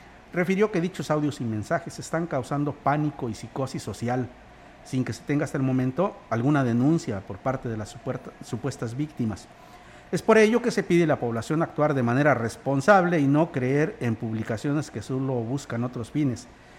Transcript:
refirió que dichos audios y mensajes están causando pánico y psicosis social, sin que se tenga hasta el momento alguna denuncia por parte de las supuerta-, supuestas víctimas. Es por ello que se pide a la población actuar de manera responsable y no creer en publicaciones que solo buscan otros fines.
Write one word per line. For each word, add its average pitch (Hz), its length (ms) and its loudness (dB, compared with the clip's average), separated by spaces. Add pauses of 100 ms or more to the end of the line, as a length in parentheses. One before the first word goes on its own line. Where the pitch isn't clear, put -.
(340)
refirió 190 380 2
que 180 100 0
dichos 175 300 -4
audios 151 300 0
y - 20 -4
mensajes 113 560 -4
están 165 280 -4
causando 143 460 -2
pánico 147 560 -2
y 110 60 -4
psicosis - 460 -8
social, 117 460 -2 (560)
sin 131 200 -2
que 117 100 -4
se - 100 -16
tenga 151 220 0
hasta 156 120 -6
el 135 60 0
momento 131 520 0 (140)
alguna 135 340 2
denuncia 123 580 2
por 98 180 -12
parte 131 300 -4
de 110 80 -6
las 107 120 -8
supuerta-, - 420 -10 (140)
supuestas 123 500 -6
víctimas. 127 520 -4 (640)
Es 180 100 -2
por 220 160 6
ello 220 240 6
que 240 100 0
se 190 120 0
pide 170 200 4
a 160 40 4
la 143 120 2
población 120 440 -2
actuar 151 300 2
de 135 100 2
manera 131 320 4
responsable 139 840 4
y 139 80 4
no 151 240 4
creer 139 480 0
en 117 160 0
publicaciones 113 760 -4
que 113 100 -10
solo 131 340 -4
buscan 120 480 -4
otros 123 280 -6
fines. 143 360 -2 (320)